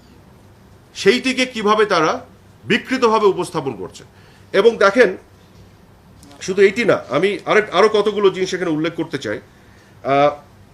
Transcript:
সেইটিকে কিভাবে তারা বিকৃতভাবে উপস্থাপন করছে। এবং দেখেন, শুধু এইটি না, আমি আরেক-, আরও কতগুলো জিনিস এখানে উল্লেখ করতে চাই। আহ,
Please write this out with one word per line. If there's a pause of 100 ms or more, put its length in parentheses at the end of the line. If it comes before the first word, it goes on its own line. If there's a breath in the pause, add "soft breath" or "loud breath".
(960)
সেইটিকে
কিভাবে
তারা (440)
বিকৃতভাবে
উপস্থাপন
করছে। (480 soft breath)
এবং
দেখেন, (1200)
শুধু
এইটি
না, (120)
আমি
আরেক-,
আরও
কতগুলো
জিনিস
এখানে
উল্লেখ
করতে
চাই। (640 soft breath)
আহ, (440)